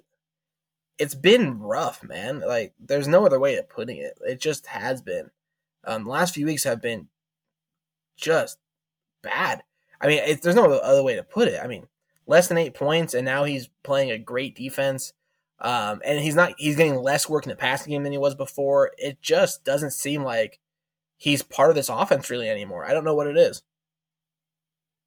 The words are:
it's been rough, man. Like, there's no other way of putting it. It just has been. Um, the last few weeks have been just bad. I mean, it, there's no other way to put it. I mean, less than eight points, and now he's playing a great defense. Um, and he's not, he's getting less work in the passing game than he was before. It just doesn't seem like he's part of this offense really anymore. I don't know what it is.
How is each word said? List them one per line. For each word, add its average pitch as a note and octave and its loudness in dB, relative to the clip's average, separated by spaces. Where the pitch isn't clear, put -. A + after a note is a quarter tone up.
it's C#3+ -4
been E3 4
rough, - -4
man. A#2 -10
Like, A2+ -2
there's C#3 -2
no F3+ 6
other C3+ 4
way C3+ 2
of - -6
putting A#2 -10
it. C#2+ -12
It B2+ -6
just D3+ -4
has B2 -6
been. F2 -8
Um, A2 -6
the A2 -8
last E3+ -2
few D3 -4
weeks D#3 -2
have A#2 -2
been A2+ -8
just D3+ 0
bad. - -4
I C#3+ 0
mean, D3 4
it, D3 -2
there's F3 2
no A#3 8
other C3+ 4
way B2+ 0
to F2+ -6
put A3+ 0
it. F#2+ -2
I A#2+ -8
mean, G#2+ -12
less E3+ 6
than E3+ 0
eight D3+ -2
points, D#3 0
and B2 -2
now C3+ 0
he's C#3 -4
playing C#3 0
a A2 -4
great B2 -6
defense. C3+ -4
Um, G#2+ -2
and D3 0
he's D3 0
not, F3 4
he's D3 0
getting D3+ 4
less C3+ 0
work D3+ -2
in C3+ -8
the G#2 -8
passing C3+ -4
game C#3+ -4
than C#3+ -4
he C#3+ -4
was C#3 0
before. C#3 0
It C#3 -8
just F3 0
doesn't C#3+ -2
seem C#3+ -4
like A2+ -2
he's C#3+ 0
part - 4
of D#3+ 6
this C#3 -2
offense C3+ 0
really A#2+ -4
anymore. G2 -6
I G#2+ -2
don't D#3 0
know D#3 0
what D3 0
it D3 -4
is. A2 2